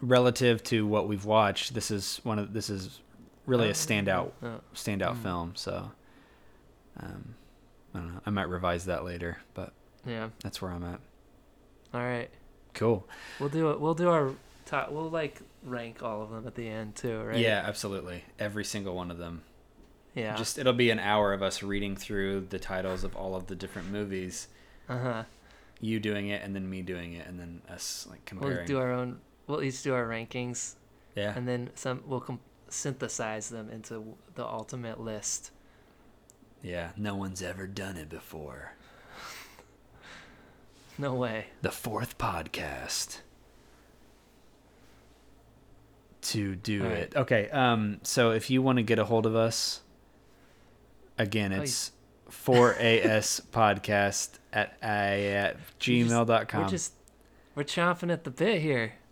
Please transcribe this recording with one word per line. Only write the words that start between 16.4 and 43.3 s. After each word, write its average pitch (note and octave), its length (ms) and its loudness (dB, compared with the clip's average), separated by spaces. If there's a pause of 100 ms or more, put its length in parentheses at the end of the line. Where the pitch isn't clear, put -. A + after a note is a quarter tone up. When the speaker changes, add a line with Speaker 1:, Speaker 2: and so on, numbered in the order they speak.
Speaker 2:
at A2+ 100 -10
the A#2 120 -8
end A2 300 -8
too, A2+ 260 -4
right? A2 160 -2
Speaker 1:
Yeah, G#2+ 260 4
absolutely. F#2+ 600 -6 (120)
Every G#2 280 -4
single G2 300 -4
one F2+ 140 -6
of E2+ 80 -10
them. E2+ 260 -10 (680)
Speaker 2:
Yeah. A2 220 -4
Speaker 1:
Just, A2 220 -4
it'll B2+ 160 4
be A#2+ 180 6
an A2 80 2
hour G#2 320 4
of G2 100 0
us F#2+ 220 -2
reading G2+ 320 -2
through G2 540 -2
the F#2+ 100 -4
titles F#2 460 -4
of F#2 100 -4
all F#2+ 200 -4
of F2+ 120 -6
the F#2+ 80 -6
different F#2 360 -8
movies. G2 580 -4 (400)
Speaker 2:
Uh-huh. B2 340 -2 (560)
Speaker 1:
You A2 200 0
doing G2+ 280 -2
it, G#2 140 -2
and G2 140 -6
then F#2+ 140 -4
me F#2 120 -6
doing F2 320 -6
it, E2+ 140 -12
and F2+ 120 -12
then E2+ 300 -12
us, - 400 -10
like, - 240 -18
Speaker 2:
We'll - 80 -10
Speaker 1:
comparing. - 260 -4
Speaker 2:
do C#3 120 0
our B2+ 120 0
own, B2 280 -4 (260)
we'll D3+ 160 -2
each C3+ 220 -4
do C3+ 100 0
our A#2+ 140 2
rankings. A#2+ 680 -6 (420)
Speaker 1:
Yeah. G#2 220 0
Speaker 2:
And B2 100 -4
then B2 280 -4
some, C3 320 -6
we'll B2+ 140 -4
com-, B2 180 -8 (280)
synthesize A2+ 840 -4
them A2+ 200 -10
into A2+ 260 -12
w-, A2 200 -12 (180)
the B2 120 -6
ultimate A#2 540 -8
list. A2 520 -6 (1120)
Speaker 1:
Yeah, F2 340 -6
no G2+ 180 -2
one's F#2+ 280 -6
ever F#2 240 -8
done G2 280 -8
it D2+ 140 -10
before. D2+ 640 -12 (2250)
Speaker 2:
No C#3 160 -2
way. A2+ 340 -2 (140)
Speaker 1:
The - 100 0
fourth - 460 -6
podcast D#2+ 1040 -4 (3000)